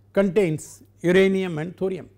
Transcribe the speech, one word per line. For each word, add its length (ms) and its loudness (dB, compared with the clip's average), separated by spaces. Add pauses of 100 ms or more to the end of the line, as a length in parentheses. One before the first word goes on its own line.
(120)
contains 680 0 (180)
uranium 580 2
and 180 -10
thorium 420 -6